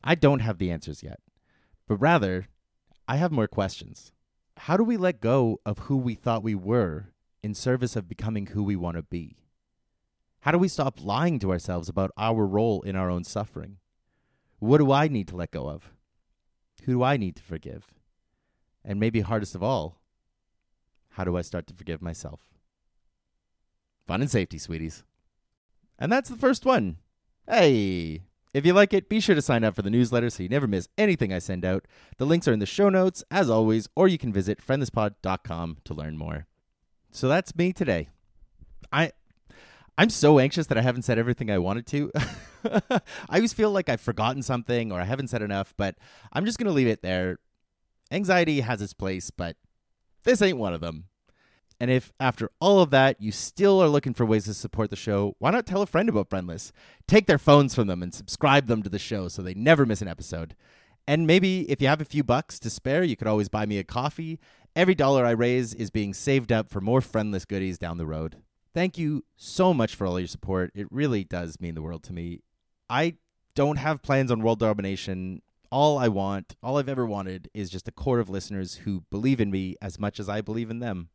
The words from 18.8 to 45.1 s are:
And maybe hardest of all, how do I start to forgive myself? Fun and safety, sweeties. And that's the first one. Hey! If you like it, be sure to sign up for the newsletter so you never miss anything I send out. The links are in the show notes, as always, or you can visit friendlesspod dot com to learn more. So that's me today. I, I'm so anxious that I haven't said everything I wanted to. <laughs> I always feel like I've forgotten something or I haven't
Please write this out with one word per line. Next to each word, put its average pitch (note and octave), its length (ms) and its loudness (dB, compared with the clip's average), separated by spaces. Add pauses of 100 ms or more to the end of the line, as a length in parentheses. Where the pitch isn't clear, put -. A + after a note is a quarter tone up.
And G2+ 140 -6
maybe A2+ 220 2
hardest G#2 340 -4
of F2 80 -8
all, G2 380 -4 (1120)
how F#2+ 100 -8
do F2+ 120 -2
I F2 60 -4
start E2+ 240 -8
to - 80 -20
forgive E2 260 -12
myself? E2+ 400 -12 (1700)
Fun F#2+ 160 -2
and D3 80 -2
safety, F2+ 280 -2
sweeties. D#2+ 440 -10 (960)
And D#3+ 120 -4
that's B3+ 200 0
the A#3+ 60 -14
first C4 280 0
one. A2 320 2 (500)
Hey! F#2+ 760 2 (300)
If C#3 140 0
you F#3 60 6
like G3+ 200 6
it, G3 160 0
be G#3+ 120 0
sure F#3+ 160 4
to D3 60 0
sign A#2 200 2
up G#2+ 140 0
for G#2 60 -4
the G2 80 -2
newsletter A#2+ 380 2
so G2 140 -8
you F2+ 60 -6
never C3+ 180 0
miss G2 220 -2 (100)
anything E3 340 2
I F#2 60 -2
send F2+ 260 -6
out. F#2 220 0 (320)
The C3 80 -2
links E3 220 2
are B2+ 40 4
in A2 60 2
the G2+ 80 -2
show G3+ 220 2
notes, F#3 420 2
as E3+ 180 2
always, A2 460 2
or F#3 140 4
you F3 100 2
can A#2 140 -4
visit G2 320 -2
friendlesspod A#2 580 -2
dot F#2 220 -4
com E2 400 -8
to D#2+ 100 -12
learn D#2 240 -10
more. D#2 300 -10 (640)
So - 160 -2
that's E3+ 260 0
me F3 180 0
today. G2 360 -2 (840)
I, D3+ 200 0 (840)
I'm G#3+ 140 4
so D3 300 8
anxious C#3+ 260 0
that A#2 120 0
I A2+ 40 4
haven't B2 200 0
said A2+ 160 2
everything A#2 320 0
I G2+ 80 2
wanted G2+ 300 -2
to. D3 260 -4
<laughs> - 500 -6
I A3 360 0 (280)
always A3 240 2
feel G#3+ 180 0
like G3 180 -2
I've A#2 120 -2
forgotten A#2+ 420 -2
something A#2+ 480 -4
or F2+ 100 -4
I F2+ 40 -4
haven't C3 240 -6